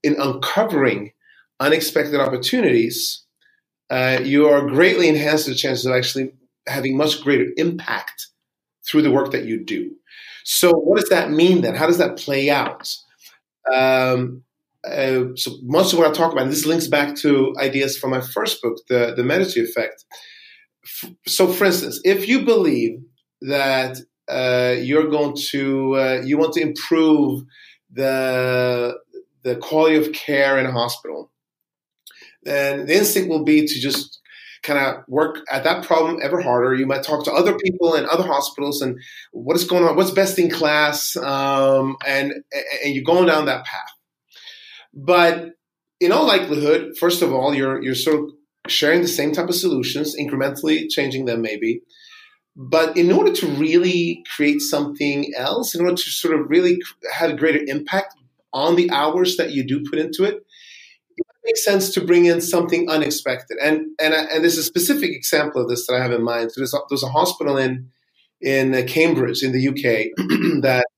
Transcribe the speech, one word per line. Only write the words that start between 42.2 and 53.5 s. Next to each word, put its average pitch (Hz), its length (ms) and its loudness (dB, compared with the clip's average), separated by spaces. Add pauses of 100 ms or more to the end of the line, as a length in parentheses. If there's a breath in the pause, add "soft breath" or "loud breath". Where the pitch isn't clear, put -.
and 143 120 -2
you're 131 100 -4
going 175 220 4
down 156 180 2
that 131 220 -4
path. - 260 -12 (1000 loud breath)
But 170 560 2 (500)
in 180 120 4
all 294 140 4
likelihood, 160 720 0
first 175 220 0
of 151 100 2
all, 135 240 0
you're, 135 280 -2
you're 131 120 -4
sort 151 260 0
of 147 100 -8 (380)
sharing 165 340 2
the 170 60 0
same 151 240 -2
type 175 180 -2
of 175 40 0
solutions, 151 640 -2
incrementally 143 720 -2
changing 131 380 -4
them 113 160 -2
maybe. 110 400 -4 (760 soft breath)
But 160 400 0
in 175 140 4
order 403 220 4
to - 160 -2
really 170 760 0 (100)